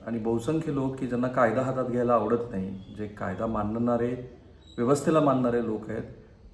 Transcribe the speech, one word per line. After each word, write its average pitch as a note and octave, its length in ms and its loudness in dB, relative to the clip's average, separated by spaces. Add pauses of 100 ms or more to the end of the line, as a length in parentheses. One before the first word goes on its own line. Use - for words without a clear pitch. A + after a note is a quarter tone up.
आणि A2+ 120 -4
बहुसंख्य B2+ 540 0
लोक C3+ 220 -2
की C3+ 120 -4
ज्यांना B2 200 0
कायदा B2 340 4
हातात B2+ 240 -2
घ्यायला A#2+ 280 2
आवडत A2+ 380 2
नाही, F#2+ 180 -4 (280)
जे G#2 100 -6
कायदा G2 380 -6
मानणारे, A#2 920 -2 (380)
व्यवस्थेला C#3+ 420 4
मानणारे B2+ 460 4
लोक G#2+ 240 -4
आहेत, A2 140 -4 (500)